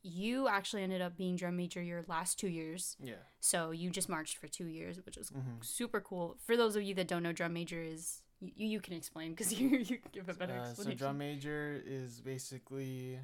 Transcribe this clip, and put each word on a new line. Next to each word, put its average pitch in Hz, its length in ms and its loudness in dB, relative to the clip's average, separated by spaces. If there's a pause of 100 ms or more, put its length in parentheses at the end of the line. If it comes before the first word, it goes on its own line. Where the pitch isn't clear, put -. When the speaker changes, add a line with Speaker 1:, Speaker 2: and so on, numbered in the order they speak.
Speaker 1:
you 220 460 2
actually 196 360 2
ended 185 180 2
up 175 120 0
being 180 220 2
drum 175 200 0
major 175 260 0
your 175 260 -2
last 175 300 0
two 202 100 0
years. 165 540 -2
Speaker 2:
Yeah. 120 140 -6 (240)
Speaker 1:
So 165 320 4
you 170 180 -2
just 180 180 0
marched 156 300 -2
for 151 100 -12
two 175 180 -6
years, 170 380 -8
which - 140 -12
was - 180 -10
Speaker 2:
Mm-hmm. 131 240 -4
Speaker 1:
super - 400 -2
cool. 175 460 -4
For 233 100 6
those 220 200 8
of 208 60 4
you 196 120 0
that 180 140 4
don't 175 140 4
know, 170 100 4
drum 170 200 2
major 170 300 -2
is, 160 400 -6 (180)
you, 185 120 -8 (160)
you 214 120 0
can 185 140 -6
explain 165 420 -6
'cause 208 160 2
<laughs> 196 80 0
you, 262 80 8
you 247 300 6
can - 140 -14
give 185 180 -6
a 170 40 -2
better 175 200 -2
Speaker 2:
Uh, 123 60 0
Speaker 1:
explanation. 123 340 -2
Speaker 2:
so 127 100 -2
drum 139 140 2
major 147 680 -2
is 123 380 -6
basically 131 1000 -4